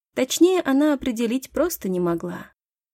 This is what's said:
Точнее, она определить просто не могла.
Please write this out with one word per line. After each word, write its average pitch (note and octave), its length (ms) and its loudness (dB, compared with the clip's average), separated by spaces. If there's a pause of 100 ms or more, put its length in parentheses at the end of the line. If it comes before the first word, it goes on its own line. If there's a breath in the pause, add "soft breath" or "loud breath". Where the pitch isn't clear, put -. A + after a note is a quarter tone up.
(140)
Точнее, E4+ 460 2
она C#4+ 320 2
определить B3 600 -2
просто D#4 360 -2
не F3+ 140 -2
могла. F3 500 -4 (420)